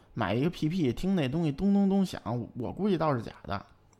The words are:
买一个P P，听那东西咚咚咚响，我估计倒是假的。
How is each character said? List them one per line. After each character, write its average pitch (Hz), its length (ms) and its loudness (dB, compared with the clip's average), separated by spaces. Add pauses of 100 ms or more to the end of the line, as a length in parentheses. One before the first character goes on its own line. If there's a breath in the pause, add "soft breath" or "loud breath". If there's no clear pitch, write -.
(140 soft breath)
买 101 200 0
一 123 80 2
个 175 80 2
P 156 180 -2
P， 156 240 0
听 185 220 0
那 147 140 2
东 165 160 -2
西 147 80 0
咚 196 200 2
咚 202 160 4
咚 196 160 4
响， - 160 -6 (380)
我 107 140 -4
估 196 160 -2
计 190 100 4
倒 151 160 2
是 117 80 -2
假 - 100 -10 (120)
的。 98 200 -6 (360)